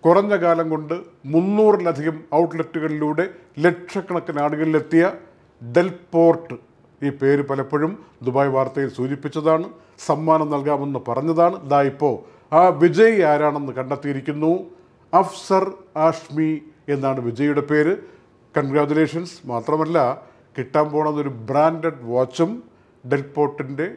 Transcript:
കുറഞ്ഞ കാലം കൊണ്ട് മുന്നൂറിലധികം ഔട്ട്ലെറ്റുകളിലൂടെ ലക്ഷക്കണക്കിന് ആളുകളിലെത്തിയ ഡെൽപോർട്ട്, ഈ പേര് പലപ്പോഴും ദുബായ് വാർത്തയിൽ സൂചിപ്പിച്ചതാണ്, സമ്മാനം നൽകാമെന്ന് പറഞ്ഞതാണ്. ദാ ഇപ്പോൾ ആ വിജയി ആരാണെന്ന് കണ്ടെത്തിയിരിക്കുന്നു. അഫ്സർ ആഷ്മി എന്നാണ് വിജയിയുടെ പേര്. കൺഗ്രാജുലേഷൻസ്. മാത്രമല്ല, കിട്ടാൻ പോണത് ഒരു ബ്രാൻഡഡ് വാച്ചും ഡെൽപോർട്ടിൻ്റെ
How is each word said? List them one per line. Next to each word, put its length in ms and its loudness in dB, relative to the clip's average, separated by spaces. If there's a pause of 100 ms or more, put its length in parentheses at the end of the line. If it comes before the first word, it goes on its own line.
കുറഞ്ഞ 320 4
കാലം 380 0
കൊണ്ട് 200 -6 (380)
മുന്നൂറിലധികം 840 2 (180)
ഔട്ട്ലെറ്റുകളിലൂടെ 960 -2 (280)
ലക്ഷക്കണക്കിന് 840 -2
ആളുകളിലെത്തിയ 720 0 (640)
ഡെൽപോർട്ട്, 800 2 (520)
ഈ 40 0
പേര് 380 2
പലപ്പോഴും 440 -2 (300)
ദുബായ് 260 2
വാർത്തയിൽ 400 -2
സൂചിപ്പിച്ചതാണ്, 800 -2 (300)
സമ്മാനം 520 0
നൽകാമെന്ന് 480 -2 (100)
പറഞ്ഞതാണ്. 600 0
ദാ 140 4
ഇപ്പോൾ 320 0 (400)
ആ 140 8
വിജയി 520 4
ആരാണെന്ന് 520 0
കണ്ടെത്തിയിരിക്കുന്നു. 800 -4 (680)
അഫ്സർ 520 -2 (240)
ആഷ്മി 680 -2 (260)
എന്നാണ് 320 -2
വിജയിയുടെ 400 -2
പേര്. 360 2 (600)
കൺഗ്രാജുലേഷൻസ്. 800 0 (160)
മാത്രമല്ല, 460 -2 (600)
കിട്ടാൻ 320 0
പോണത് 340 -2
ഒരു 40 -4 (200)
ബ്രാൻഡഡ് 540 0 (100)
വാച്ചും 500 -2 (500)
ഡെൽപോർട്ടിൻ്റെ 840 -4